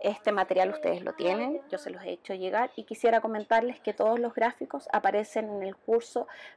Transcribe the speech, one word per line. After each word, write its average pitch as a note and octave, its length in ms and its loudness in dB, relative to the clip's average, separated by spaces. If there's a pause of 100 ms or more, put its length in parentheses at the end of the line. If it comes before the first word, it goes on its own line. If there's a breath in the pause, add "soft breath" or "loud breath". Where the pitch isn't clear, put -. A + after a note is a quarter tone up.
este G3+ 300 0
material F#3+ 400 2
ustedes F3+ 320 -2
lo F#3 120 -6
tienen, A#3 540 -2
yo F#3 100 -6
se F#3+ 120 -10
los F3+ 140 -14
he F3+ 60 -8
hecho F3+ 240 -8
llegar F#3+ 420 -2
y A3 80 -12
quisiera A3+ 360 2
comentarles A3+ 600 0
que G#3+ 120 -4
todos A3 280 2
los A#3+ 140 -2
gráficos B3 580 -2
aparecen G#3 580 0
en G3+ 140 -4
el F#3+ 100 -6
curso - 540 0 (280 loud breath)